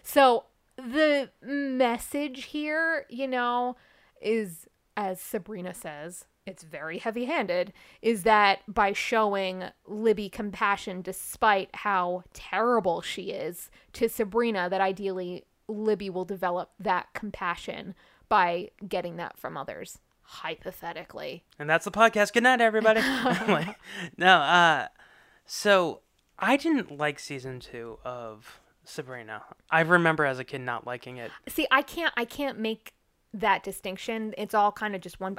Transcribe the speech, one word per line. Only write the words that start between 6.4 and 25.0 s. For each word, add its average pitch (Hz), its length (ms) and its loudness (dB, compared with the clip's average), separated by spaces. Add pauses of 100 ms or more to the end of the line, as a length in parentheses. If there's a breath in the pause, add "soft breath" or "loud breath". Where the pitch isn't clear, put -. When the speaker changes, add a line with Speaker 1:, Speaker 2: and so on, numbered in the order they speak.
Speaker 1:
it's 190 180 -16
very 160 340 -10
heavy-handed, 226 720 -2 (300 loud breath)
is 220 220 0
that 208 440 6
by 202 260 2
showing 196 680 0 (240)
Libby 214 420 0
compassion 202 720 -2
despite 196 720 0
how 180 500 -2 (100)
terrible 190 680 0
she - 300 -8
is - 380 -8 (240 soft breath)
to 233 160 0
Sabrina, 214 600 0
that 190 120 0
ideally 190 640 -2 (240)
Libby 208 400 0
will 185 160 -4
develop 180 520 -4
that 185 360 -2
compassion 190 840 -8 (320 soft breath)
by 180 420 2 (180)
getting 175 280 -4
that 170 220 -10
from 151 180 -8
others, 113 440 -12 (240)
hypothetically. 160 1200 -12 (140)
Speaker 2:
And 147 120 -4
that's 160 160 4
the 196 60 -6
podcast. 214 420 4
Good 233 100 4
night, 254 180 6
everybody. 220 400 6
Speaker 1:
<laughs> 269 120 2 (320)
Speaker 2:
<laughs> - 20 -6
Like, 180 300 2 (400 loud breath)
no, 180 200 8
uh, 156 500 4 (580 soft breath)